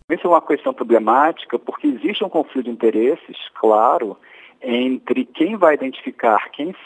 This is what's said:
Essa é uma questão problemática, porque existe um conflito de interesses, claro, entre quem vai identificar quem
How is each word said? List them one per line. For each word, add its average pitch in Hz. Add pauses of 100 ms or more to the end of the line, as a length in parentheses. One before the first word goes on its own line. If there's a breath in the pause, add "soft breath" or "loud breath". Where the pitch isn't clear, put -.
Essa 170
é -
uma 165
questão 139
problemática, 120
porque -
existe 285
um 190
conflito 139
de 120
interesses, 113 (240)
claro, 110 (460 loud breath)
entre 127
quem 190
vai 170
identificar 131
quem 170 (120)